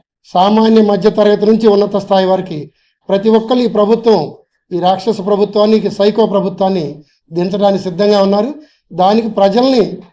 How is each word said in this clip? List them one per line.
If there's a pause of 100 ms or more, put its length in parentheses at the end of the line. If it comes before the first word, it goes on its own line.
(240)
సామాన్య
మధ్యతరగతి
నుంచి
ఉన్నత
స్థాయి
వరకు (440)
ప్రతి
ఒక్కరు
ఈ
ప్రభుత్వం, (360)
ఈ
రాక్షస
ప్రభుత్వాన్ని,
ఈ
సైకో
ప్రభుత్వాన్ని (280)
దించడానికి
సిద్ధంగా
ఉన్నారు. (380)
దానికి
ప్రజల్ని (160)